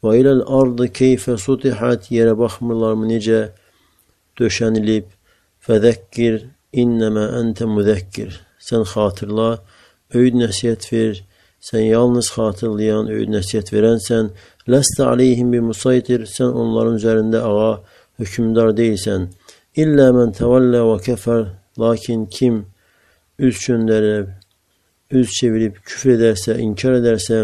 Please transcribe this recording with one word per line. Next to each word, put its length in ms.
Və 140
iləl 300
ardı 420
keyfə 480
sutihat. 720
Yerə 300
baxmırlarmı, 720
necə 300
döşənilib? 760
Fədəkkir 880
innəmə 640
əntə 340
müzəkkir. 640
Sən 300
xatırla, 640
öyüd 260
nəsihət 500
ver. 320
Sən 220
yalnız 480
xatırlayan, 760
öyüd 240
nəsihət 380
verənsən. 580
Ləstə 420
aleyhim 420
bi 80
musaytir. 640
Sən 320
onların 400
üzərində 480
ağa, 280
hökümdar 540
deyilsən. 560
İllə 400
mən 200
təvəllə 520
və 180
kəfər. 480
Lakin 520
kim 380
üz 220
çöndərib, 720
üz 220
çevirib 480
küfr 340
edərsə, 440
inkar 400
edərsə 460